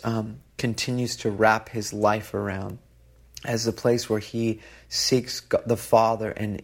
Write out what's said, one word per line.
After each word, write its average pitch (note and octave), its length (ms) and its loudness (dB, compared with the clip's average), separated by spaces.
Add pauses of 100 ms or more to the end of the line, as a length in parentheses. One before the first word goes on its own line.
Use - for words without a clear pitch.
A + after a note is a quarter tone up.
um, A2+ 340 -4 (200)
continues B2 580 -2
to - 140 -2
wrap G#2+ 400 4
his G#2+ 220 -6
life G#2 420 2
around G2+ 440 -4 (640)
as A2+ 200 -2
the A2+ 80 0
place A#2+ 360 2
where G#2+ 120 0
he A2+ 400 -2 (280)
seeks - 520 0
Go-, - 260 0
the A#2 100 2
Father A2+ 540 2
and G#2 320 -6